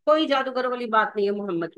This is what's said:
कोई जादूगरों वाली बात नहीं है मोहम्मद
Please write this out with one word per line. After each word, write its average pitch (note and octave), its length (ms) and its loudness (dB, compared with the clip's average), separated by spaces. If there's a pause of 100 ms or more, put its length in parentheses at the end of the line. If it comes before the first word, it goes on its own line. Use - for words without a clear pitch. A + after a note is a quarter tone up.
कोई D#4 200 4
जादूगरों C4 440 -2
वाली B3 180 -6
बात G#3+ 280 2
नहीं G3+ 100 2
है G3+ 60 0
मोहम्मद F3+ 460 -4